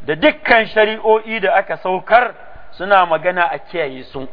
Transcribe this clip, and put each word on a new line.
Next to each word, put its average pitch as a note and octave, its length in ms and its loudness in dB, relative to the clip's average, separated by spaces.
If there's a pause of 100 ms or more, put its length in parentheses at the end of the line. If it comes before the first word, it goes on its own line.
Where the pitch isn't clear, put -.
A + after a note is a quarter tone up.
da - 80 -2
dukkan B3 520 2
shari'o'i A3 720 0
da F#3 140 0
aka F#3 220 0
saukar F#3+ 580 0 (380)
suna F#3+ 340 2
magana F3 440 0
a D3 80 -6
kiyaye C3+ 460 -8
su. C3 280 -12